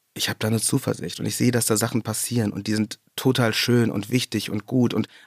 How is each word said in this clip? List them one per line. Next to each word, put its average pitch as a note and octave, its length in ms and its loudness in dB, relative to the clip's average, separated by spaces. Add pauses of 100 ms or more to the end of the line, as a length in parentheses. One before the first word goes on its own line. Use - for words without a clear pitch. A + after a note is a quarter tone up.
(140)
ich - 160 -4
hab - 100 -6
da A2 80 0
eine A2 140 2
Zuversicht - 580 -2
und A2 60 -4
ich G#2+ 100 -2
sehe, A#2+ 160 2
dass A#2+ 140 0
da A2+ 100 2
Sachen A2+ 260 0
passieren A2 520 -2
und G2+ 140 -8
die G#2+ 60 0
sind G#2+ 260 0 (160)
total B2+ 380 2
schön A#2+ 380 2
und G#2+ 180 -4
wichtig A#2+ 400 -2
und G#2 160 -6
gut. B2 280 2
Und G#2+ 140 -2 (200)